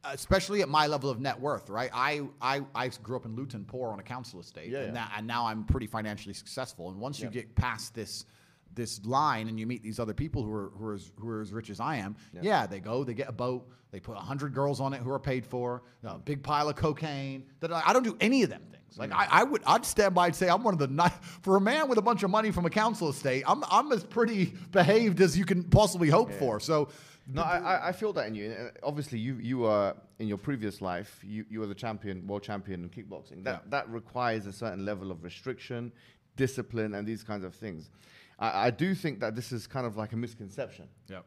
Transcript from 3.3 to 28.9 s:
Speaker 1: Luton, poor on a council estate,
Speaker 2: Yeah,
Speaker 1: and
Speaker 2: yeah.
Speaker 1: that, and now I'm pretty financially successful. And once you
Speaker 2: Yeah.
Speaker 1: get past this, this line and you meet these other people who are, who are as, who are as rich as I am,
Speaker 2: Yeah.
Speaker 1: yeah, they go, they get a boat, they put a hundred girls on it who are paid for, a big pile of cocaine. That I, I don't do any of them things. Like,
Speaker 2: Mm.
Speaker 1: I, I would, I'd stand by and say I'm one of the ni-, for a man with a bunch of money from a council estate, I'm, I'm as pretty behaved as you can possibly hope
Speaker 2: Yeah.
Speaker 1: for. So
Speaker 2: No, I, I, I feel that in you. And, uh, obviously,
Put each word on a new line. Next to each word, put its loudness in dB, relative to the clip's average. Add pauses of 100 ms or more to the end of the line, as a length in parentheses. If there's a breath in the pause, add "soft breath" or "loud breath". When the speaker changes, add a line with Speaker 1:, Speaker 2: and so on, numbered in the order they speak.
Speaker 1:
Luton, -8
poor -6
on -8
a -16
council -12
estate, -14
Speaker 2:
Yeah, -4
Speaker 1:
and -6
Speaker 2:
yeah. -6 (120)
Speaker 1:
that, -8
and -6
now -2
I'm -4
pretty 0
financially -6
successful. -10
And -12
once -8
you -8
Speaker 2:
Yeah. -10
Speaker 1:
get -10
past -2
this, -10 (480 soft breath)
this -8
line 2
and -6
you -4
meet -6
these -8
other -4
people -4
who -4
are, -6
who -10
are -6
as, -12
who -10
are -6
as -10
rich -10
as -10
I -4
am, -6 (180 loud breath)
Speaker 2:
Yeah. -14
Speaker 1:
yeah, 2
they -8
go, -2
they -6
get -6
a -10
boat, -4 (260 soft breath)
they -12
put -12
a -12
hundred -6
girls 0
on -2
it -8
who -6
are -2
paid -2
for, -4 (200 soft breath)
a -10
big -6
pile 2
of -4
cocaine. -4 (160)
That -4
I, -2
I 8
don't 6
do -2
any 6
of 4
them -12
things. -20
Like, -6
Speaker 2:
Mm. 0
Speaker 1:
I, 4
I 10
would, 0
I'd 6
stand 4
by 8
and 2
say 2
I'm 4
one 4
of 0
the 2
ni-, 4 (340 loud breath)
for 6
a 8
man 4
with 4
a 4
bunch 4
of 4
money 4
from 2
a 2
council 2
estate, 0
I'm, 4
I'm 6
as 0
pretty 2 (180 loud breath)
behaved 6
as 6
you 2
can 2
possibly 6
hope 6
Speaker 2:
Yeah. -8
Speaker 1:
for. 0
So 2 (380 loud breath)
Speaker 2:
No, -4
I, 0
I, 0
I 0
feel -2
that 0
in -6
you. -6
And, -10
uh, -12 (120)
obviously, -4